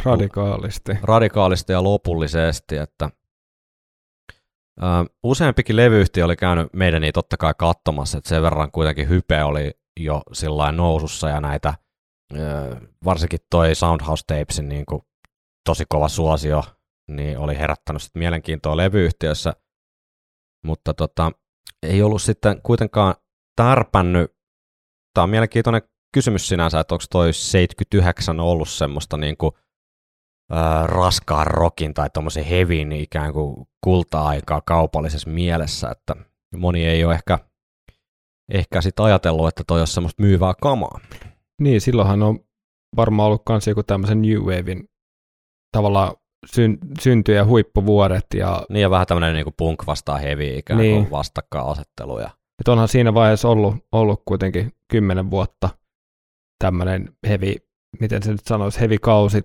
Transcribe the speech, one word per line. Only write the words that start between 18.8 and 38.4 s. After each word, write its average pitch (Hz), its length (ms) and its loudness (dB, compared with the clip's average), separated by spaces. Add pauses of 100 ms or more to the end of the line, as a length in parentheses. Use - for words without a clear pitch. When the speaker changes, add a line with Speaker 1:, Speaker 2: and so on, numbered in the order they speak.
Speaker 2:
mutta 78 280 -6
tota, 82 380 -2 (540)
ei 95 160 2
ollut 107 200 2
sitten 104 400 0
kuitenkaan 107 520 0 (420)
tärpännyt. 95 760 2 (840)
Tää 87 100 4
on 92 60 0
mielenkiintoinen 113 520 0 (320)
kysymys 113 340 0
sinänsä, 82 320 0
että - 140 -4
onks - 140 -6
toi 85 240 2
seitkytyhdeksän 90 1080 0
ollut 82 280 0
semmoista 73 480 -6
niinku, 76 400 -4 (960)
ö, 82 40 -2 (300)
raskaan 82 600 0
rockin 78 480 -2
tai 73 160 -4
tommosen 78 340 -6
hevin 82 480 0
ikään 76 400 -6
kuin 71 340 -6 (180)
kulta-aikaa 76 760 0
kaupallisessa 80 720 -2
mielessä, 82 600 -4
että - 260 -10 (400)
moni 87 300 0
ei 82 180 2
oo 85 80 2
ehkä, 82 260 -2 (1120)